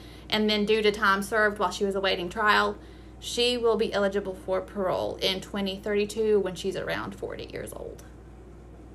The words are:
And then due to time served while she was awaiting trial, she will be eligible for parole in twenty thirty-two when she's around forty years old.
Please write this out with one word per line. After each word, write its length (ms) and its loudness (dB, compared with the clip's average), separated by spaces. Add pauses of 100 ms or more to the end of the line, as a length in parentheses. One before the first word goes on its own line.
(300)
And 200 2
then 160 2
due 160 4
to 100 6
time 320 2
served 360 2
while 120 2
she 140 -2
was 100 0
awaiting 320 0
trial, 500 4 (420)
she 360 0
will 220 4
be 160 0
eligible 420 0
for 240 -2
parole 640 -2
in 200 2
twenty 360 -4
thirty-two 640 2
when 140 -2
she's 200 -4
around 400 -4
forty 380 -8
years 180 -8
old. 320 -12 (920)